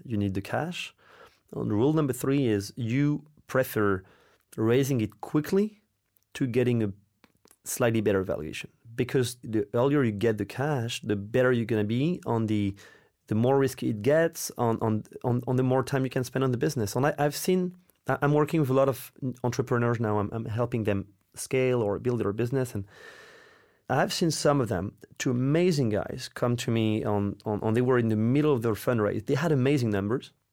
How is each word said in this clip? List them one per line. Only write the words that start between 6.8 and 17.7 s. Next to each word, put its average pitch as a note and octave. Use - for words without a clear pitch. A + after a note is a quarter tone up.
a G2+
slightly A#2
better G2+
valuation. -
Because B2
the A2
earlier C#3
you A#2
get G#2+
the G2+
cash, B2+
the A2
better A#2+
you're A#2
gonna G#2+
be B2+
on A#2
the, G#2
the -
more B2+
risk C3
it A#2+
gets, D#3+
on, A2+
on, A2
on, B2
on B2+
the B2+
more C3
time C3
you C3
can B2+
spend -
on C3
the A#2+
business. B2
And C3
I, D3+
I've D3
seen, F3+